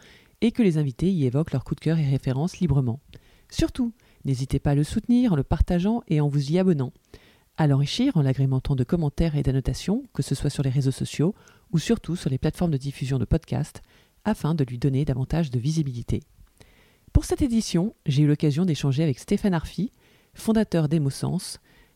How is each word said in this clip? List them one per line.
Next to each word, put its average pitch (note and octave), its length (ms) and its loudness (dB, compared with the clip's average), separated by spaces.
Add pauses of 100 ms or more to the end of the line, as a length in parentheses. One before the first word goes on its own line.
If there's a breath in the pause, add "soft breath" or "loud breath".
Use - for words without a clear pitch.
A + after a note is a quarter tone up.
(420 soft breath)
et A3+ 100 2
que B3 100 0
les E3 160 2
invités D3+ 320 -2
y D#3 160 0
évoquent C#3 240 0
leurs C3 140 -4
coups - 160 -6
de - 40 -18
cœur D#3+ 140 2
et D3 100 0
références C#3 520 -2
librement. C#3 400 0 (500 soft breath)
Surtout, B3+ 420 -2 (320 soft breath)
n'hésitez C3+ 360 -2
pas D3+ 100 0
à C#3+ 60 4
le D3 80 2
soutenir A#3+ 480 2
en D#3 40 2
le C3+ 60 0
partageant F3+ 640 2
et D3+ 140 2
en D3 80 2
vous C#3+ 240 0
y F3+ 80 4
abonnant. D#3 320 2 (640 soft breath)
À D#3 100 2
l'enrichir C#3+ 500 2
en D#3 60 4
l'agrémentant C3+ 540 0
de B2 80 2
commentaires D#3+ 500 0
et C#3+ 80 0
d'annotations, C3+ 600 -2 (100)
que D3 80 -2
ce C#3 140 -2
soit C#3+ 140 -2
sur - 120 -6
les C3+ 80 0
réseaux C3 220 0
sociaux C#3+ 420 -2 (380 soft breath)
ou E3 80 2
surtout F#3+ 340 -2
sur E3 160 -4
les C3 80 -2
plateformes E3+ 320 -2
de D3 60 0
diffusion C3 420 -4
de C3 60 0
podcasts, - 580 -4 (420 soft breath)
afin G#3 300 -2
de D3+ 80 0
lui B2 160 -4
donner C3 260 0
davantage C3+ 460 -2
de B2 80 -2
visibilité. B2+ 600 -2 (920 soft breath)
Pour - 140 4
cette - 160 0
édition, A3+ 520 0 (120)
j'ai C#3+ 160 2
eu D3 40 6
l'occasion D3 380 2
d'échanger C#3+ 380 0
avec D3 160 0
Stéphane G3+ 340 0
Arfi, F3 400 -4 (400 soft breath)
fondateur G#3 560 0
d'Emosens, C#3+ 680 -2 (380 soft breath)